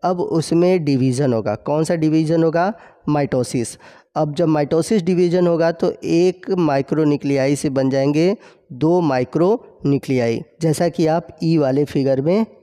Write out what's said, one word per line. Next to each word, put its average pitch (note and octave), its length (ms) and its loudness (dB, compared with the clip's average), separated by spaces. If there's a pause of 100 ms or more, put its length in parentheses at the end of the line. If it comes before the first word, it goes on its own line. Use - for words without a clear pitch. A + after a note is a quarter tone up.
अब F3+ 160 -2
उसमें E3+ 640 0
डिवीज़न C3 480 0
होगा। G#2+ 220 -2
कौन D3+ 300 -2
सा E3+ 100 -2
डिवीज़न D#3+ 500 2
होगा? E3+ 280 0 (360)
माइटोसिस। C3+ 680 -2 (400)
अब D3+ 180 -2
जब E3 140 0
माइटोसिस D#3+ 540 0
डिवीज़न F3 440 2
होगा E3 260 2
तो F3 200 -2 (120)
एक F3 460 0
माइक्रोन्यूक्लियाई C#3+ 1040 0
से D3 140 -4
बन C3+ 200 0
जाएंगे D3 460 0 (360)
दो D#3 280 0
माइक्रोन्यूक्लियाई, C3+ 1400 0 (180)
जैसा E3 280 0
कि D#3+ 180 0
आप E3 360 -2
ई D#3+ 160 2
वाले C#3 260 2
फिगर C3+ 360 -2
में F#3 260 0 (160)